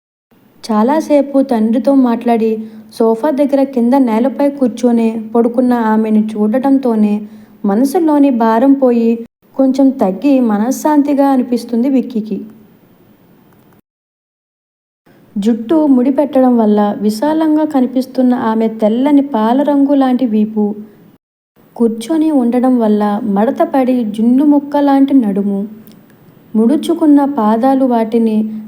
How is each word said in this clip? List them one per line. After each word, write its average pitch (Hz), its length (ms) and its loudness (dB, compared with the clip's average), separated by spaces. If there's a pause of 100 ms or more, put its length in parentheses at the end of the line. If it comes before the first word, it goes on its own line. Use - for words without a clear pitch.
(720)
చాలాసేపు 277 680 0
తండ్రితో 233 540 0
మాట్లాడి 233 720 0 (240)
సోఫా 226 360 0
దగ్గర 277 340 0
కింద 247 300 -2
నేలపై 254 560 0
కూర్చొని 226 840 -2
పడుకున్న 247 380 0
ఆమెని 220 520 0
చూడటంతోనే 214 960 0 (440)
మనసులోని 285 640 2
భారం 233 440 2
పోయి 233 520 0 (300)
కొంచెం 269 340 2
తగ్గి 254 500 0
మనశ్శాంతిగా 269 880 0
అనిపిస్తుంది 240 600 -2
విక్కీకి. 214 520 -4 (3000)
జుట్టు 233 480 0
ముడిపెట్టడం 262 720 2
వల్ల 208 440 2
విశాలంగా 302 640 0
కనిపిస్తున్న 254 680 -2
ఆమె 226 340 -2
తెల్లని 247 540 0
పాలరంగు 277 720 0
లాంటి 262 320 0
వీపు, 214 500 -2 (1000)
కూర్చొని 302 560 -2
ఉండడం 247 480 0
వల్ల 208 440 0
మడతపడి 254 800 0
జున్ను 240 420 0
ముక్క 285 320 0
లాంటి 277 360 2
నడుము, 202 540 0 (880)
ముడుచుకున్న 285 720 2
పాదాలు, 262 600 0
వాటిని 226 520 0 (300)